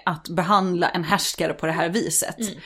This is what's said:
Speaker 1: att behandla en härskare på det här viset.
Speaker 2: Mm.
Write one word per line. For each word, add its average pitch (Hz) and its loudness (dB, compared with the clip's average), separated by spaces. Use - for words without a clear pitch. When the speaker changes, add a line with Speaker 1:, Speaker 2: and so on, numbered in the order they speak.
Speaker 1:
att 170 -4
behandla 180 2
en 175 -2
härskare 156 0
på - -4
det 160 2
här 165 0
viset. - -2
Speaker 2:
Mm. 208 -4